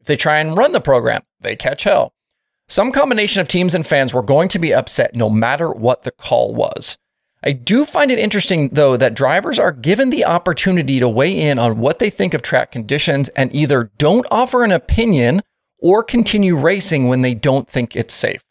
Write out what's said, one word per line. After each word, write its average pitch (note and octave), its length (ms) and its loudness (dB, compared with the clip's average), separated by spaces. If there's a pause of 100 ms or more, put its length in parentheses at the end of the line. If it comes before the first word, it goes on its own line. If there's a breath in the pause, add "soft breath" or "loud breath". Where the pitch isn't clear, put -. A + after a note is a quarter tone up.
If - 60 -18
they D3+ 80 0
try D3+ 240 0
and D#3 180 -2
run C#4 160 2
the D#3 100 0
program, B2 400 0 (180)
they G#2+ 160 -6
catch - 280 -6
hell. G3+ 280 0 (560)
Some A#3 240 0
combination A#3 480 0
of E3+ 80 -4
teams F3+ 260 0
and E3 120 -2
fans C3+ 260 0
were B2+ 100 -2
going C#3 260 2
to F#3 100 -4
be D#3+ 140 -2
upset B2 420 -2
no A2+ 160 0
matter B2 420 0
what A#2 300 -2
the B2 100 -8
call A#2 420 -2
was. - 440 -4 (440)
I C#3+ 100 -2
do F#3+ 340 0
find C#4+ 240 0
it B3 80 0
interesting, F#3+ 500 -2
though, C3+ 300 2
that A2+ 160 2
drivers C#3+ 440 0
are G3 140 2
given G3 380 0
the - 160 0
opportunity E3+ 760 0
to B2 80 2
weigh D3+ 320 0
in D3 180 0
on A2+ 200 0
what C3+ 220 0
they G#3+ 100 0
think F#3 240 -2
of D3+ 80 -4
track - 280 -2
conditions C#3 600 -2
and C3 220 -2
either C3 440 0
don't F#3+ 340 2
offer B3 320 0
an G#3+ 100 2
opinion E3 680 2 (380)
or G3+ 260 4
continue G#3+ 500 2
racing D3+ 540 0
when B2+ 140 2
they B2+ 120 0
don't C3 320 -2
think - 300 -6
it's - 180 -4
safe. - 360 -2